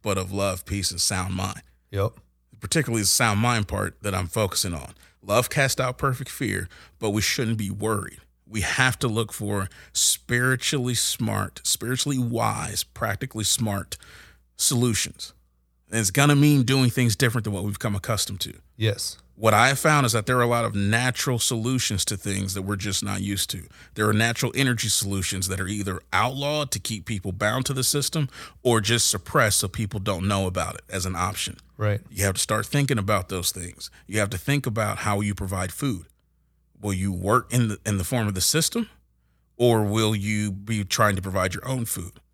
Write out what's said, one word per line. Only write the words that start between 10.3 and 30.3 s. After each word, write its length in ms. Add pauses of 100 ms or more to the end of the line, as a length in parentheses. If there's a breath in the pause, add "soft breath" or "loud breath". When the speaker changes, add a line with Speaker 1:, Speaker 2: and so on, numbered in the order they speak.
Speaker 1:
smart, 680
spiritually 540
wise, 640
practically 600
smart 540 (580 loud breath)
solutions. 760 (560)
And 100
it's 100
gonna 240
mean 280
doing 260
things 260
different 300
than 80
what 120
we've 140
come 160
accustomed 460
to. 140 (240)
Speaker 2:
Yes. 400 (160)
Speaker 1:
What 200
I 140
have 100
found 260
is 80
that 140
there 100
are 60
a 40
lot 200
of 80
natural 640
solutions 680
to 140
things 340
that 80
we're 160
just 260
not 200
used 280
to. 120 (320 loud breath)
There 120
are 60
natural 420
energy 340
solutions 600
that 100
are 80
either 360 (100)
outlawed 600
to 60
keep 280
people 260
bound 320
to 80
the 100
system 460 (340 loud breath)
or 200
just 260
suppressed 520
so 80
people 300
don't 300
know 180